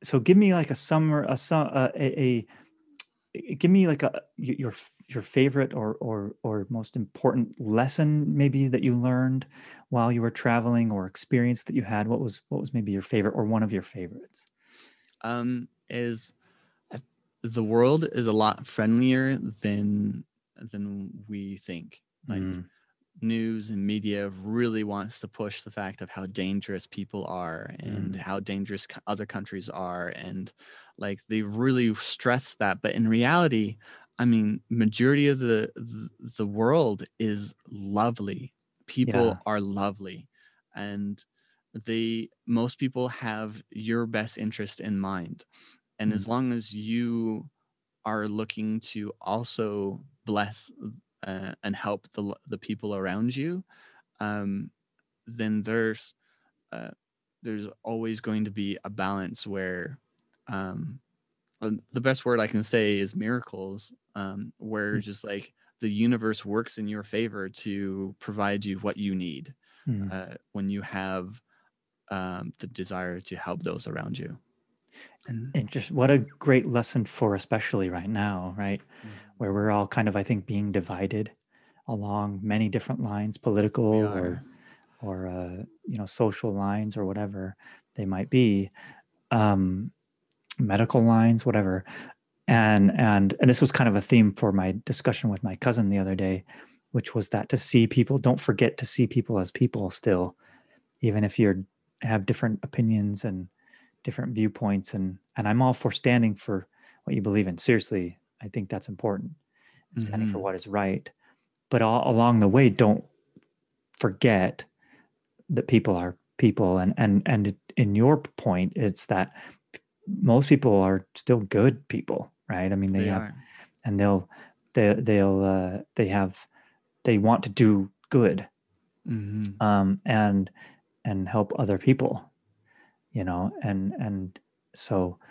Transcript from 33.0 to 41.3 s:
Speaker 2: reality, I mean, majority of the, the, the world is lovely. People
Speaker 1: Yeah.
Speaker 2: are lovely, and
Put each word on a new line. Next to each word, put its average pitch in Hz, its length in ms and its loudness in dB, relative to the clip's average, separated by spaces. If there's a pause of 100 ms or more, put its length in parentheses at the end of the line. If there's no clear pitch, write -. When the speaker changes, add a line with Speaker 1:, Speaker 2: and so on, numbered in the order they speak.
Speaker 2:
reality, 120 720 2 (400)
I 123 80 0
mean, 110 440 4
majority 123 580 4
of 139 100 2
the, 117 380 0
the, 113 340 -12 (300)
the 107 80 -2
world 113 560 2 (160)
is 104 340 -4 (160)
lovely. 101 840 -4 (360)
People 120 400 2
Speaker 1:
Yeah. 98 180 -2
Speaker 2:
are 104 160 -2
lovely, 98 640 -6 (480)
and 101 480 -8 (600)